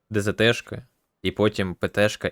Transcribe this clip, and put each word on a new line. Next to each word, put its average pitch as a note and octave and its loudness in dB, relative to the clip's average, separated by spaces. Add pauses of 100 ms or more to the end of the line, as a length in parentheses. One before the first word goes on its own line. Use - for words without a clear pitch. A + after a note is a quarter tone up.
Д G#2+ -2
З G2+ -2
Т-шкою, A2+ 0 (400)
і F#2+ -2
потім G2+ 0
П - -4
Т-шка G2+ -2